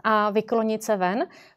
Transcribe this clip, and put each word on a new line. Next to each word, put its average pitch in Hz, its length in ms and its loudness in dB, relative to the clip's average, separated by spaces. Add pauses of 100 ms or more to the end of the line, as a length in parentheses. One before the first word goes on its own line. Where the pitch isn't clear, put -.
a 214 260 2
vyklonit 220 520 0
se 220 140 0
ven, 190 300 0 (300)